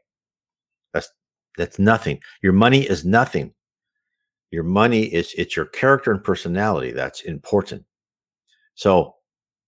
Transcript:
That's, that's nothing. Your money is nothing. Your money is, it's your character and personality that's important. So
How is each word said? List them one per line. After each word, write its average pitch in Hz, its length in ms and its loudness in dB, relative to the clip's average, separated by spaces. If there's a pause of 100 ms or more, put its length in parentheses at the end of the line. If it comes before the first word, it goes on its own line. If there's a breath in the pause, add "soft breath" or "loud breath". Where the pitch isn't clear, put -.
(920)
That's, 80 160 -6 (480)
that's - 220 -8
nothing. 95 420 0 (220 loud breath)
Your 95 120 4
money 123 340 6
is 85 160 -4
nothing. 120 500 0 (960)
Your 82 140 -6
money 110 380 2
is, 82 340 -4
it's - 180 -6
your - 120 -4
character 131 440 0
and 98 140 -2
personality 87 640 -4
that's 65 300 -8
important. - 640 -6 (880)
So 92 420 0 (520)